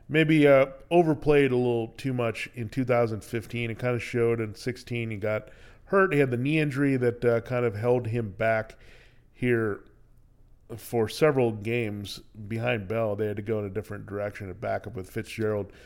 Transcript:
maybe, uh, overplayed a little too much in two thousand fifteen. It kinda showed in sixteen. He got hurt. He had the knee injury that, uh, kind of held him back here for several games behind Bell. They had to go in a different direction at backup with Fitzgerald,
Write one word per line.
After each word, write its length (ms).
maybe, 380
uh, 200
overplayed 640
a 40
little 340
too 220
much 440
in 120
two 160
thousand 400
fifteen. 460
It 80
kinda 220
showed 400
in 160
sixteen. 560
He 60
got 320
hurt. 280
He 60
had 120
the 60
knee 200
injury 400
that, 260
uh, 180
kind 220
of 120
held 320
him 240
back 440
here 480
for 300
several 440
games 680
behind 400
Bell. 280
They 120
had 80
to 60
go 180
in 60
a 40
different 360
direction 440
at 100
backup 360
with 140
Fitzgerald, 640